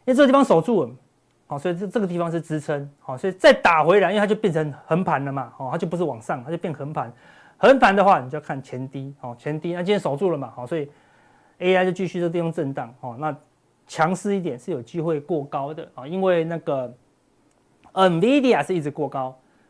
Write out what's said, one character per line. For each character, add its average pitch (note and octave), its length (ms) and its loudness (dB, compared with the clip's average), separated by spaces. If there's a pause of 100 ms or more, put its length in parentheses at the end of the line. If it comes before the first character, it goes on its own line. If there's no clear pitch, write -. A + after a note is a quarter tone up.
因 B3+ 60 0
为 C4 40 4
这 D4 80 8
个 C#4 40 8
地 B3+ 60 6
方 C#4 100 6
守 F3 160 6
住 F3+ 240 0
了， A#2 60 -6 (560)
好， C#3+ 140 -10
所 - 100 -4
以 E3+ 80 -2
这， G3+ 80 -8
这 G3+ 140 -4
个 G3 80 0
地 F3 100 -6
方 E3+ 140 -2
是 E3 100 -2
支 D#3 180 -6
撑， C#3+ 300 -6 (100)
好， C3+ 160 -10
所 F#3+ 140 -4
以 F#3 40 -4
再 A#3+ 200 6
打 D#3+ 300 4
回 F3+ 160 6
来， F3+ 100 4
因 G3+ 60 -2
为 G#3 40 2
它 G#3 60 2
就 G#3 100 0
变 G3+ 160 0
成 D3+ 220 -2 (140)
横 F3 160 0
盘 D3 200 0
了 C#3 80 -6
嘛， C3 260 -8
哦， C3 140 -8
它 D#3+ 60 -4
就 F3+ 80 -4
不 E3+ 100 -6
是 F3 80 -2
往 B2+ 160 -4
上， B2+ 240 -8
它 C3 60 -14
就 E3+ 80 -6
变 E3 160 -8
横 C#3 180 -10
盘。 B2+ 220 -8 (440)
横 B3+ 200 6
盘 G#3+ 180 6
的 G3 80 4
话， F#3 160 6
你 B2+ 80 -8
就 D3+ 120 -8
要 - 40 -8
看 C#3+ 160 -8
前 C3 300 -10
低， C#3 320 -12
哦， B2 160 -12
前 D3+ 240 -6
低， E3+ 120 -6
那 F3+ 100 -6
今 F#3+ 100 0
天 G3+ 60 2
守 C#3+ 180 -2
住 F#3 140 0
了 D#3+ 40 -2
嘛， C3 200 -8
好， B2 100 -10
所 E3+ 100 -6
以 C#3+ 140 -6 (720)
A F#3 160 2
I F#3 100 4
就 F#3 60 0
继 F3+ 160 -4
续 F3 120 -6
这 F3 80 0
地 E3+ 140 -2
方 E3 100 -2
震 D3 220 -4
荡， B2+ 180 -10 (100)
哦， A#2+ 180 -12
那 D3 180 -6 (480)
强 E3 300 0
势 G3+ 200 -4
一 G3 60 -2
点 D3 160 -6
是 D3+ 140 -10
有 C3+ 100 -6
机 E3+ 180 -10
会 D#3+ 200 -2
过 D3 240 -4
高 C#3 280 -8
的， D#3 220 -14
啊， B2+ 140 -16
因 F3+ 120 -6
为 F3+ 240 2
那 E3 140 -4
个 C3+ 340 -4 (1000)
nvidia F#3+ 720 4
是 G3 80 -4
一 E3+ 80 0
直 C#3+ 80 -6
过 C#3+ 180 -4
高， C3 300 -6 (320)